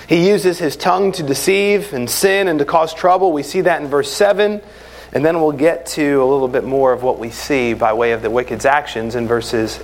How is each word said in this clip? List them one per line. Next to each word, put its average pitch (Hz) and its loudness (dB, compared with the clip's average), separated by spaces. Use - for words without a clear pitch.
He 170 2
uses 185 2
his 151 -2
tongue 190 0
to 170 -6
deceive 196 0
and 120 -4
sin 196 2
and 151 0
to 143 0
cause 160 0
trouble. 185 2
We 147 -2
see 185 -4
that 165 2
in 147 -8
verse 139 0
seven. 202 2
And 127 -2
then 165 2
we'll 151 2
get 151 0
to 143 0
a 131 4
little 131 2
bit 123 -2
more 135 2
of 117 -2
what 127 0
we 117 -8
see 123 -2
by 113 0
way 117 0
of 113 -2
the 113 -2
wicked's 123 -2
actions 123 -2
in 117 -2
verses 113 -2